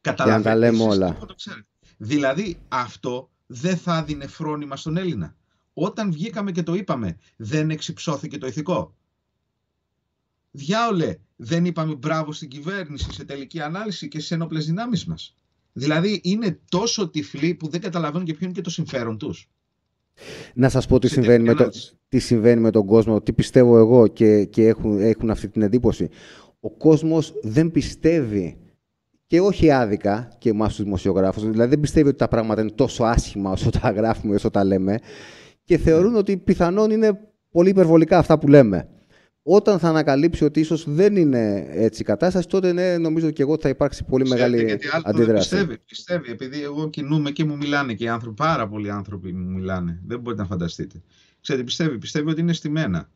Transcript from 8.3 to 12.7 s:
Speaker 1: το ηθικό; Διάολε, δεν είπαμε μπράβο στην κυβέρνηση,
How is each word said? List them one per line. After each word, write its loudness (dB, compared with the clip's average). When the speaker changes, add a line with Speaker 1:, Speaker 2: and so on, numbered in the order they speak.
Speaker 1:
το -10
ηθικό; -6
Διάολε, -2
δεν -2
είπαμε -4
μπράβο -6
στην -14
κυβέρνηση, -10